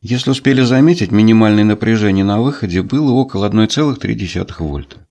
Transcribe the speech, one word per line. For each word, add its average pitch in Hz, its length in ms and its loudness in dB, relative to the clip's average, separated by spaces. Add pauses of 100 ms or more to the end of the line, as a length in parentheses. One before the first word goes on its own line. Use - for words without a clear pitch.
Если 123 260 -2
успели 135 280 0
заметить, 131 540 2
минимальное 110 500 4
напряжение 104 600 0
на 101 160 0
выходе 107 400 -4
было 135 300 -2
около 120 360 -2
одной 110 200 2
целых 143 320 -4
три 107 160 -6
десятых 92 440 -8
вольта. 71 520 -10